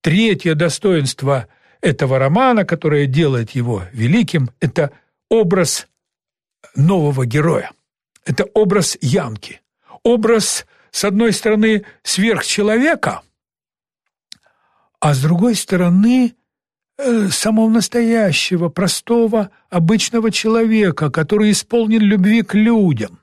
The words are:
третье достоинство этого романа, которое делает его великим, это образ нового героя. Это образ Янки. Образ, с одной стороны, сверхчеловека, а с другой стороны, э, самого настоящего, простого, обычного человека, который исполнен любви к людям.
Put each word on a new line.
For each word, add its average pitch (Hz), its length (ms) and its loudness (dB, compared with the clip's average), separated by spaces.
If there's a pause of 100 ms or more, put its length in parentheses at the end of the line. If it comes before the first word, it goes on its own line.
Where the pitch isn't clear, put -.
третье 180 540 0
достоинство 143 920 -2 (320)
этого 135 400 -2
романа, 208 460 2
которое 147 400 0
делает 131 460 0
его 117 320 -4 (100)
великим, 139 560 0 (100)
это 147 320 -2 (380)
образ 190 580 0 (880)
нового 147 500 2
героя. 147 460 -2 (540)
Это 175 280 -2
образ 202 460 0
Янки. 135 640 -4 (420)
Образ, 226 600 0 (260)
с - 140 -6
одной 208 280 0
стороны, 214 520 0 (180)
сверхчеловека, 208 1160 -2 (1800)
а 147 140 0
с 131 80 -2
другой 175 340 0
стороны, 196 800 2 (640)
э, 233 320 0
самого 220 400 0
настоящего, 220 1000 0
простого, 220 800 -2 (200)
обычного 214 640 0
человека, 220 800 0
который 208 420 0
исполнен 226 500 0
любви 208 400 2
к - 120 -6
людям. 202 680 0